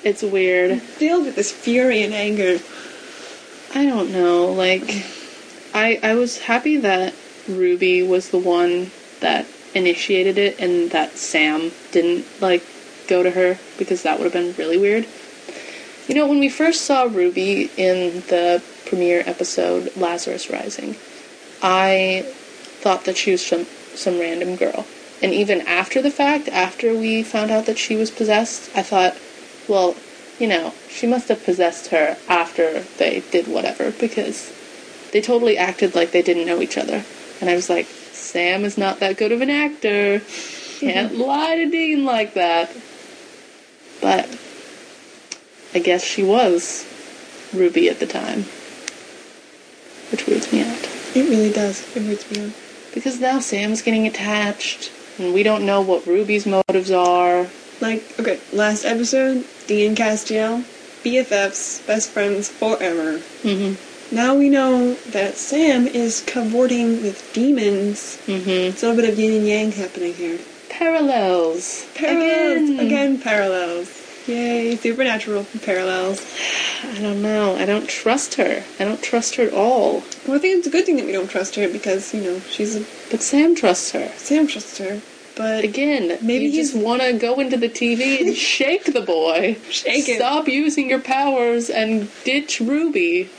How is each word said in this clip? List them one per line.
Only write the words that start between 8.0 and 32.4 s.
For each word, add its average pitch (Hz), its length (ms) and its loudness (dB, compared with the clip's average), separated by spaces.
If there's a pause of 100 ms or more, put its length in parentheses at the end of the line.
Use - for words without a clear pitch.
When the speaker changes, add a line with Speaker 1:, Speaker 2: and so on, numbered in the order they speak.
Speaker 1:
was 185 260 2
the 185 80 2
one 180 540 2 (280)
that - 280 0 (260)
initiated 185 640 2
it 202 240 0
and 175 300 0
that - 260 -2
Sam 156 540 0 (200)
didn't, 175 340 2 (140)
like, 180 240 2 (440)
go 180 140 4
to 180 100 2
her, 180 260 2 (200)
because 185 260 -2
that 156 140 0
would - 140 -2
have - 20 -12
been 175 220 -2
really 160 220 0
weird. 208 300 2 (1000)
You 269 80 0
know, 294 120 4
when 285 120 4
we 277 80 4
first 320 380 2
saw 269 180 4
Ruby 190 720 0
in 185 520 0
the 175 360 4 (220)
premiere 175 400 2
episode, 175 720 -2
Lazarus 175 520 -4
Rising, - 460 -8 (680)
I 190 600 2 (560)
thought 185 260 2
that 185 120 -2
she - 140 2
was 180 140 2
some, 175 200 0 (300)
some 180 240 -2
random 175 360 -4
girl. - 300 -2 (360)
And 190 120 2
even 202 340 2
after 190 340 0
the 285 100 2
fact, 285 360 0
after 185 460 0
we 226 300 0
found 214 280 -2
out 220 140 2
that 220 140 -2
she - 180 -2
was 220 140 2
possessed, 214 640 0
I 190 80 0
thought, 185 340 2 (500)
"Well, 190 280 4 (440)
you 240 80 0
know, 165 260 0 (160)
she - 180 -4
must 240 200 0
have 214 160 0
possessed 175 440 0
her 160 280 2 (140)
after 165 520 2 (180)